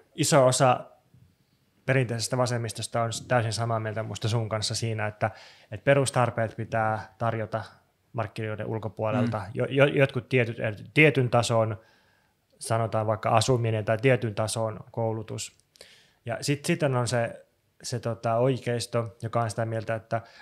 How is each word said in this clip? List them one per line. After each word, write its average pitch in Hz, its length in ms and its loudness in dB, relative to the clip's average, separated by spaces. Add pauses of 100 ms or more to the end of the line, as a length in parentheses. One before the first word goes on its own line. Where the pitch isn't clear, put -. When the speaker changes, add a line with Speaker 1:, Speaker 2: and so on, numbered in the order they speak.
(160)
Speaker 1:
iso 143 300 6
osa 127 340 4 (1040)
perinteisestä 123 520 0
vasemmistosta 117 680 -2
on 117 80 -4 (160)
täysin 113 260 2
samaa 117 260 -2
mieltä 110 240 -6
musta 110 260 -6
sun 113 200 0
kanssa 110 260 -4
siinä, 107 320 -4
että, 107 240 -4 (400)
että 107 120 -12
perustarpeet 123 760 2
pitää 110 600 -2
tarjota 110 460 -4 (500)
markkinoiden 110 520 -6
ulkopuolelta. 110 720 -2
Speaker 2:
Mm. 101 60 -6 (100)
Speaker 1:
Jo-, 123 160 -2
jo-, 135 160 6
jotkut 139 440 2
tietyt, 117 280 2 (360)
tietyn 143 360 6
tason, 113 520 2 (760)
sanotaan 110 480 -2
vaikka 110 220 -2
asuminen 113 560 4
tai 113 120 0
tietyn 117 380 2
tason 110 440 -4 (120)
koulutus. 113 640 -6 (680)
Ja 113 160 -4
sit, 143 240 -2
sitten 165 300 0
on 123 120 0
se, 117 380 -2 (380)
se 120 160 -6
tota 113 360 -2
oikeisto, 120 840 -2
joka 117 200 -2
on 117 80 0
sitä 113 160 -4
mieltä, 113 300 -6
että, 110 260 -4 (200)